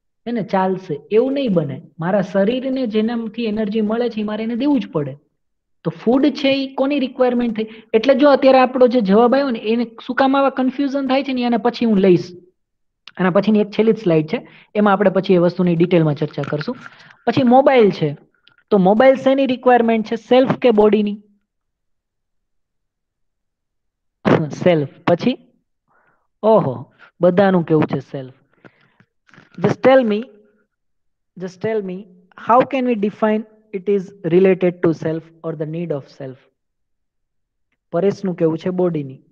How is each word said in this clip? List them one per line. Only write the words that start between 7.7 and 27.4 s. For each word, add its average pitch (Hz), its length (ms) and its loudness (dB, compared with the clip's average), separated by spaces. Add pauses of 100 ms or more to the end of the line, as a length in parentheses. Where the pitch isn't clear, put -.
એટલે 226 220 2
જો 285 140 4
અત્યારે 269 300 6
આપણો 254 280 2
જે 247 140 2
જવાબ 220 320 4
આવ્યો 277 160 0
ને 233 100 -4
એને 226 260 -2 (200)
શું 254 100 -6
કામ 269 200 2
આવા 277 140 2
confusion 269 580 -4
થાય 269 160 0
છે 269 100 -6
ને, 247 80 -4
એને 240 160 0
પછી 240 280 -2
હું 220 120 2
લઈશ. 190 340 2 (880)
આના 180 120 0
પછીની 202 300 2
એક 208 100 -2
છેલ્લી 220 240 0
જ 220 60 -4
slide 160 280 0
છે, 254 200 -8 (280)
એમાં 208 180 2
આપણે 190 160 2
પછી 190 240 0
એ 180 40 4
વસ્તુની 175 380 0
ડિટેલમાં 165 400 2
ચર્ચા 147 260 -8
કરશું. 151 340 -8 (500)
પછી 240 180 0
mobile 254 480 4
છે, 151 260 -4 (540)
તો 214 60 4
mobile 220 380 4
શેની 269 300 0
requirement 233 600 0
છે, 233 100 -8
self 247 420 0
કે 247 140 2
બોડીની? 208 520 0 (3000)
<laughs> 151 380 0
self. 160 260 2 (180)
પછી? 175 380 -2 (1000)
ઓહો, 151 500 0 (280)
બધાનું 180 420 2